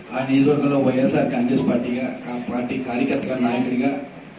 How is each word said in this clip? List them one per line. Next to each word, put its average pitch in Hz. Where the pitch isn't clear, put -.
ఆ 131
నియోజకవర్గంలో 139
వైఎస్ఆర్ 135
కాంగ్రెస్ 123
పార్టీగా, 123
ఆ 120
పార్టీ 123
కార్యకర్తగా, 127
నాయకుడిగా 123